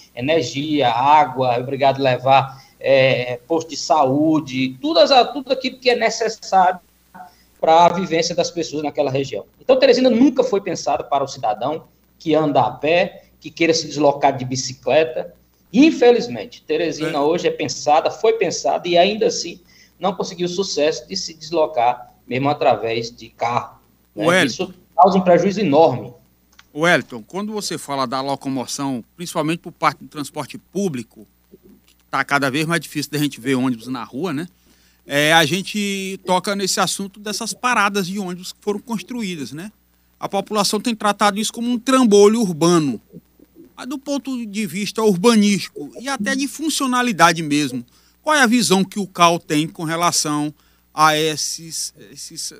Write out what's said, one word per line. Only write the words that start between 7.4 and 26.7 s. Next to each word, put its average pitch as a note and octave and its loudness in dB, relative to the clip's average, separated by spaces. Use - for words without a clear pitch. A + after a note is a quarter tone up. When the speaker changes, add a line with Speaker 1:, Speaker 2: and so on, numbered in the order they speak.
Speaker 1:
pra E3 6
vivência E3+ -2
das E3 -2
pessoas D3+ -6
naquela C#3+ -2
região. C3+ -4
Então, C4 4
Teresina B3+ 6
nunca B3 4
foi G3 -2
pensada D#3 -4
para C#3 0
o C3+ -4
cidadão B2 -6
que D3+ 0
anda D3 2
a G#2+ 0
pé, F3 -2
que - -16
queira D#3+ 2
se - -4
deslocar C#3 2
de B2+ -8
bicicleta. C3 -2
Infelizmente, A#3 2
Teresina D#3 -4
Speaker 2:
É. - 0
Speaker 1:
hoje D#3 0
é D#3 0
pensada, D3+ 0
foi A3+ 0
pensada E3 -2
e E3+ 2
ainda G#3 2
assim - -6
não F#3 -2
conseguiu F3 -6
o - -2
sucesso D#3+ -2
de F#3+ -12
se E3 -10
deslocar D3+ -2
mesmo B2+ -2
através A#2 0
de A2+ -20
carro, - -6
né? - -4
Speaker 2:
Wellington. F3 0
Speaker 1:
Isso - -10
causa F#3 6
um - 2
prejuízo F3+ 2
enorme. C#3 2